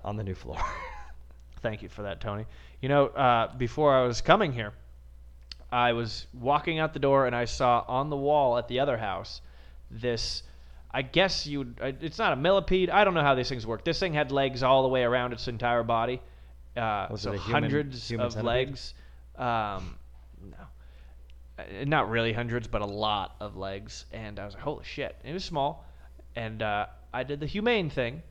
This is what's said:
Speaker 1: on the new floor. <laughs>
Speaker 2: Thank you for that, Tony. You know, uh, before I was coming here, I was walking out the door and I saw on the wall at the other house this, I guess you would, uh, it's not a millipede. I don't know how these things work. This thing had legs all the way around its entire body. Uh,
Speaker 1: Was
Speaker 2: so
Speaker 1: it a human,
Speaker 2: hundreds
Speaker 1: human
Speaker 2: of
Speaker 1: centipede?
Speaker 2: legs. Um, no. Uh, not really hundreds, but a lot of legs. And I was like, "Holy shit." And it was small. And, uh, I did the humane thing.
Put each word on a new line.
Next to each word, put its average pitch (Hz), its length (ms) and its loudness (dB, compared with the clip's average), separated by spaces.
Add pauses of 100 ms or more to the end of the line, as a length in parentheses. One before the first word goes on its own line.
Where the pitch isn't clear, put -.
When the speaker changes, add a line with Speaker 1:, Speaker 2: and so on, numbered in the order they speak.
Speaker 1:
on 104 120 -6
the 107 80 -6
new 95 100 -4
floor. - 240 -10
<laughs> - 1000 -10
Speaker 2:
Thank 107 220 -6
you 95 60 -12
for - 140 -12
that, 98 180 -8
Tony. 107 260 -6 (340)
You 131 80 -4
know, 143 200 6
uh, 120 480 4
before 135 380 4
I 131 120 6
was 120 140 0
coming 175 320 4
here, 110 200 -6 (1000)
I 123 220 6
was 117 420 -2
walking 147 440 2
out 156 160 0
the 147 60 -4
door 135 260 6
and 120 80 0
I 120 120 2
saw 120 420 4
on 135 220 0
the 143 60 -2
wall 139 420 4
at 117 100 -4
the 123 120 0
other 139 160 2
house 98 440 -4 (500)
this, 117 520 -2 (500)
I 127 100 -2
guess 170 440 2
you 143 140 -4
would, 120 200 -8
uh, 135 200 -4
it's 160 180 -8
not 208 140 2
a 131 40 2
millipede. 185 540 4
I 196 140 8
don't 190 100 4
know 160 80 4
how 143 120 6
these 123 140 0
things 120 180 -6
work. 110 180 -4
This 165 140 2
thing 175 140 0
had 147 200 0
legs 135 300 2
all 135 200 8
the 131 60 6
way 131 160 4
around 123 280 2
its 117 160 -6
entire 120 340 2
body. 117 380 0 (560)
Uh, 107 340 -2
Speaker 1:
Was 101 120 -6
Speaker 2:
so 117 100 -4
Speaker 1:
it 101 40 -4
a - 40 -4
human, 120 220 2
Speaker 2:
hundreds 139 480 -2
Speaker 1:
human 117 160 0
Speaker 2:
of 117 60 -4
Speaker 1:
centipede? 120 360 0
Speaker 2:
legs. - 260 -10 (420)
Um, 101 600 -4 (440)
no. 98 140 -16 (1000)
Uh, 101 260 -10
not 139 260 2
really 113 220 2
hundreds, 117 340 -2
but 104 160 -2
a 101 40 -2
lot 101 540 -2
of 101 160 -8
legs. 98 560 -10
And 104 280 -10
I 98 40 -8
was 101 100 -12
like, - 80 -14
"Holy 143 220 -6
shit." - 360 -8
And 123 100 -12
it 160 40 -8
was 185 100 -8
small. 147 400 -4 (500)
And, 110 280 -6
uh, 104 240 0 (280)
I 123 100 -4
did 143 160 -6
the 156 60 -4
humane 208 440 0
thing. 135 400 -4